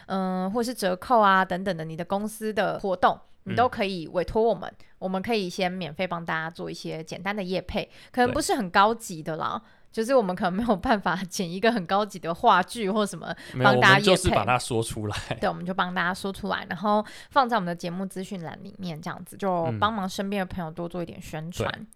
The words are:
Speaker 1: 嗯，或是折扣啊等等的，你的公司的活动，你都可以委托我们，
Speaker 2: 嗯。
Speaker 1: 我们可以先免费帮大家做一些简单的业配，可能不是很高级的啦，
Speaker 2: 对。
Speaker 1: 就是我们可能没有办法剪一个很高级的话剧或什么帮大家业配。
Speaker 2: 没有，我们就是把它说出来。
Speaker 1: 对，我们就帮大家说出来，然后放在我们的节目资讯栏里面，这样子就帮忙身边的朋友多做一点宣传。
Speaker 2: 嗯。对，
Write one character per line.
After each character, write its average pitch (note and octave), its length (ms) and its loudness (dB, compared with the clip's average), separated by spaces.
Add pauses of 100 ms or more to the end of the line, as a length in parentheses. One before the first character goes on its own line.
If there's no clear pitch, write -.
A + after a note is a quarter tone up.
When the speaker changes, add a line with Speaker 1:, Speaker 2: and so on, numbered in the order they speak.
Speaker 1:
嗯， F#3 460 -2
或 A#3+ 100 0
是 A#3 100 -4
折 F#3 240 -2
扣 A#3 240 2
啊 F#3+ 240 6
等 F#3 200 -4
等 F#3+ 120 -2
的， D#3+ 80 -6
你 D#3+ 140 -8
的 E3+ 80 -6
公 G3+ 220 -2
司 G#3+ 260 -6
的 F#3 260 0
活 F#3+ 160 -2
动， G#3 240 4 (260)
你 - 100 -6
都 A#3+ 120 6
可 A#3+ 180 -2
以 F#3 240 -6
委 E3 140 -2
托 A3 200 0
我 A#3 100 2
们， F3+ 160 -8
Speaker 2:
嗯。 - 160 -18 (160)
Speaker 1:
我 F#3 80 -4
们 F#3+ 100 -2
可 G#3 140 -2
以 G3+ 160 0
先 F3+ 220 -2
免 F3+ 200 -8
费 F#3 140 -4
帮 E3+ 180 -6
大 E3+ 80 -6
家 D#3+ 160 -2
做 E3+ 220 -8
一 D#3+ 60 -8
些 D#3+ 280 -8
简 - 160 -12
单 G3 160 -4
的 G#3+ 60 -4
业 F3+ 180 -4
配， - 300 -6 (220)
可 B3 100 0
能 B3 100 4
不 C#4+ 80 -2
是 G4 140 0
很 A3+ 160 -2
高 G#3 240 6
级 F3 300 -8
的 D#3 120 -6
啦， - 240 -4
Speaker 2:
对。 - 220 -20 (100)
Speaker 1:
就 A3 140 -4
是 B3+ 80 2
我 B3+ 80 8
们 F#3 120 0
可 F#3 100 -2
能 F3+ 100 2
没 G3+ 100 -2
有 A#3 120 4
办 G#3+ 260 2
法 E3+ 140 0 (120)
剪 E3+ 240 -6
一 F#3 80 -6
个 A3+ 120 4
很 A3+ 160 -2
高 G3+ 180 2
级 F#3+ 140 -10
的 D#3+ 140 -4
话 F#3+ 280 6
剧 G#3 260 -4
或 G#3+ 160 2
什 F#3 140 -4
么 - 180 -8 (280)
帮 - 160 8
大 F#3+ 160 10
家 G3 40 6
业 - 60 0
配。 - 0 -
Speaker 2:
没 - 0 -
有， F#3 60 8
我 - 0 -
们 F#3 40 8
就 - 0 -
是 - 140 2
把 G#2+ 160 4
它 B2 140 4
说 A2+ 240 0
出 G#2+ 240 -6
来。 G2+ 100 -4 (240)
Speaker 1:
对， F#3+ 80 2
我 E3+ 60 0
们 E3+ 100 -8
就 F#3 80 -4
帮 F#3 180 -2
大 F3+ 120 0
家 F3 100 0
说 G3 180 -4
出 F#3+ 180 -6
来， F#3 200 -4
然 F3+ 80 -6
后 G#3 260 2 (280)
放 C4 180 4
在 A#3 80 2
我 - 20 2
们 F3+ 60 -2
的 F3 100 -4
节 F3 140 -8
目 F3+ 160 -4
资 F#3+ 180 -8
讯 F#3 200 -10
栏 D#3 200 -10
里 G3 140 -16
面， E3 240 -8
这 E3+ 80 -8
样 F3+ 160 -10
子 - 100 -18
就 F3+ 440 0
帮 G#3 120 2
忙 G3+ 160 -4
身 G3 220 -6
边 G3+ 120 -2
的 F#3 40 -2
朋 F3 180 -8
友 D#3+ 60 -8
多 E3+ 180 -8
做 F3 140 -8
一 E3+ 40 -6
点 - 140 -12
宣 E3 320 -10
传。 - 160 -4
Speaker 2:
嗯。 - 140 -8
对， G#3+ 140 -14